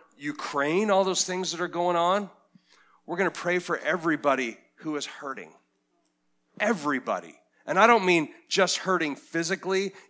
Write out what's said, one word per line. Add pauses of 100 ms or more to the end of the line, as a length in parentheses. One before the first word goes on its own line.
(180)
Ukraine,
all
those
things
that
are
going
on. (760)
We're
gonna
pray
for
everybody (180)
who
is
hurting. (1040)
Everybody. (300)
And
I
don't
mean (160)
just
hurting
physically, (160)